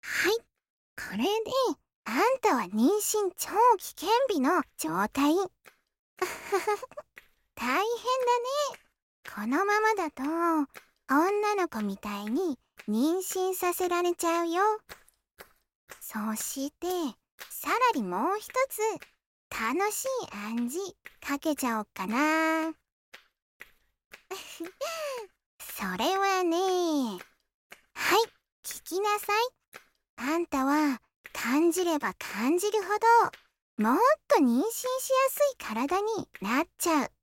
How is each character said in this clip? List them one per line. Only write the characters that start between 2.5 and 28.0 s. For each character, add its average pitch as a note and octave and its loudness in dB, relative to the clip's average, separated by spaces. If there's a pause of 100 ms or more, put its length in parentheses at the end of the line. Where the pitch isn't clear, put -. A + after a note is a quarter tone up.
は A3+ 0
妊 G#3+ 2 (100)
娠 G#4 0
超 - -8 (260)
危 - -10
険 - -10 (220)
日 F#4 0
の D4 2 (140)
状 G#3 -2
態。 D4 4 (800)
<laughs> - -2 (1300)
大 A#3 -6
変 B3+ 0
だ A#4+ 0
ね。 C5+ -4 (560)
こ G#3 -8
の D#4 2
ま G#4 2
ま A4 2
だ E4+ -2
と、 C4 -10 (840)
女 G#4 2
の F4+ 0
子 A3 -6
み G3 -4
た G3+ -8
い G#3 -10
に C#4+ -2 (300)
妊 C#4 2
娠 F#4 -2
さ F4+ -2
せ F4+ -2
ら F4 0
れ F4 0
ち - -6
ゃ E4+ 0
う E4+ -2
よ。 F4 0 (1400)
そ G#3+ -6
し C4+ -6
て、 - -8 (640)
さ - -10
ら A#4 2
に A#3+ -2
も G3 -2
う A4 -4
一 - -16 (180)
つ、 - -6 (680)
楽 D#4 -2
し - -6
い C5 -2 (220)
暗 A3+ -4
示 F4+ -8 (260)
か C#4+ -4
け D4+ -2
ち C4+ -4
ゃ A3+ 0
お - -4
っ - -12
か F#3+ -8
な。 D#4+ 0 (1600)
<laughs> B4+ -8 (300)
そ - -12 (140)
れ E4+ 2
は G4 2
ね、 E4 2 (1400)
は - 2